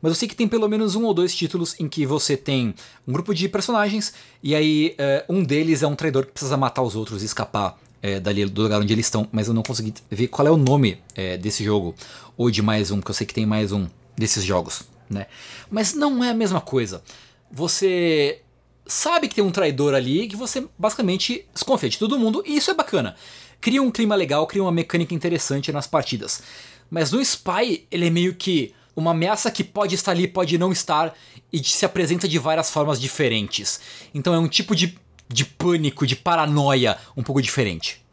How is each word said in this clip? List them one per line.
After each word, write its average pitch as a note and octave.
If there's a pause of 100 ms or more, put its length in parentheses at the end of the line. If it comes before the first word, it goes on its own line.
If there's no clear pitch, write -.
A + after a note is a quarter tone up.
mas E3
eu E3
sei A#3+
que -
tem A3+
pelo G#3+
menos G#3+
um A3
ou A3
dois F3
títulos E3+
em D#3
que D3
você C#3+
tem B2+ (320)
um B2+
grupo F3+
de F3+
personagens, G#3 (280)
e C#3+
aí, D#3
é, C#3
um F#3
deles D3+
é D3+
um D3
traidor C3+
que -
precisa C#3+
matar C3+
os A2
outros G#2+
e -
escapar, G#2 (240)
é, G2
dali G2+
do G2
lugar G#2+
onde G#2
eles A2
estão, G#2+
mas A2
eu A#2
não A2+
consegui A2+ (160)
ver A2+
qual D3
é D#3
o E3
nome, C3 (120)
é, F#2
desse F#2+
jogo, G2+ (440)
ou A#2+
de G#2+
mais G#2
um, G2+
porque F#2+
eu -
sei G#2
que -
tem A2
mais G#2+
um G2 (260)
desses G#2+
jogos, F#2 (260)
né? G2+ (440)
Mas G#3+
não C#4+
é B3
a A#3
mesma G3+
coisa. G#2 (480)
Você E3 (480)
sabe E4
que -
tem G#3
um F#3+
traidor D3
ali, C3+
que G3+
você B3+ (140)
basicamente G#3
desconfia G#3+
de -
todo A3
mundo, A3+
e D4
isso D4
é -
bacana. D3 (480)
Cria C4
um B3
clima G#3+
legal, D#3
cria G3
uma F3+
mecânica E3+
interessante D#3
nas C#3+
partidas. - (480)
Mas D#3+
no A#3+
Spy, G3+
ele E3+
é -
meio F3
que F3 (220)
uma D#3+
ameaça G3+
que G#3
pode G3+
estar F#3+
ali, F3
pode F3
não F3+
estar, F3 (400)
e D3
se -
apresenta F3+
de D#3+
várias D#3+
formas D3
diferentes. A#2 (360)
Então D#3+
é E3
um E3+
tipo -
de, F3 (320)
de B2
pânico, D#3
de B2+
paranoia C#3+ (180)
um C3+
pouco C3+
diferente. G#2+